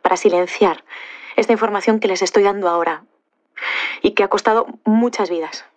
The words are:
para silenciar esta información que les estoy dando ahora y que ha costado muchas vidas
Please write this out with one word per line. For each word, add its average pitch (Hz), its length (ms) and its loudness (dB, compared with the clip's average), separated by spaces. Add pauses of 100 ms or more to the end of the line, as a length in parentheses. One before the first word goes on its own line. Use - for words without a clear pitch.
para 180 160 0
silenciar 180 640 2 (520)
esta 226 180 2
información 220 460 0
que 196 80 0
les 185 140 0
estoy 196 220 4
dando 196 240 0
ahora 165 360 -2 (960)
y 208 100 2
que 202 120 2
ha 196 60 0
costado 220 380 2 (160)
muchas 220 460 0
vidas 165 360 -6 (120)